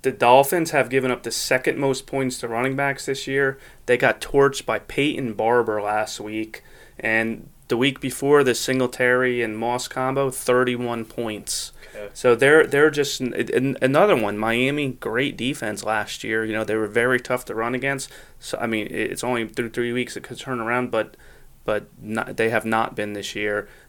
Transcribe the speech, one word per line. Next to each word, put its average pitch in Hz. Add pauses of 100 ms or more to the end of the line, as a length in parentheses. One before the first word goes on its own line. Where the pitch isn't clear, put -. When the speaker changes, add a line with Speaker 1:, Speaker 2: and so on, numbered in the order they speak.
Speaker 1:
The 135
Dolphins 139
have 131
given 131
up 120
the 117
second -
most 135
points 131
to 123
running 123
backs 139
this 135
year. 135 (300)
They 123
got 123
torched 139
by 110
Peyton 139
Barber 110
last 107
week. 110 (360)
And 113 (180)
the 123
week 135
before, 139
the 127
Singletary 127
and 110
Moss 120
combo, 135
thirty-one 123
points. - (200)
Speaker 2:
Okay. 104
Speaker 1:
So 123
they're, 143
they're 147
just 143
an, 123
an, 127
another 151
one. 104
Miami, 127
great 123
defense 110
last 107
year. 110
You 107
know, 110
they 107
were 110
very 117
tough -
to -
run 113
against. 139 (300)
So, -
I 117
mean, 110
it's -
only 120
through 117
three 120
weeks 120
it -
could -
turn 127
around, 120
but, 110 (480)
but 104 (140)
not, 110
they 113
have 113
not 113
been 104
this 101
year. 104 (220)